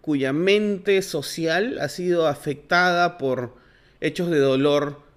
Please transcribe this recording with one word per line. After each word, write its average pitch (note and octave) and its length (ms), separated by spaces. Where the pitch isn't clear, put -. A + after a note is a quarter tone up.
cuya C3+ 320
mente G3 680
social E3+ 760
ha C#3+ 80
sido F3 400
afectada F3 920
por B2 380
hechos E3+ 280
de D#3+ 100
dolor C#3 680